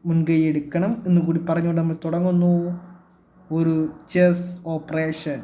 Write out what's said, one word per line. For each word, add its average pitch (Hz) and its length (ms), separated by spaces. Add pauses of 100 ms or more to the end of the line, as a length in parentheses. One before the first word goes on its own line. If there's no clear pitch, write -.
മുൻകൈ 165 460
എടുക്കണം 170 420 (160)
എന്ന് 175 180
കൂടി 165 220
പറഞ്ഞുകൊണ്ട് 165 340
നമ്മൾ 160 160 (100)
തുടങ്ങുന്നു 175 460 (960)
ഒരു 160 260 (380)
ചെസ് 180 320 (300)
ഓപ്പറേഷൻ. 156 680